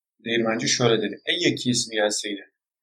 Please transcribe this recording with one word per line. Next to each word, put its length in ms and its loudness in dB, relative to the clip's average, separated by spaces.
değirmenci 440 0
şöyle 340 2
dedi. 240 -6
Eyye 280 2
kisini 420 -2
ya 140 2
seyyidi. 420 -6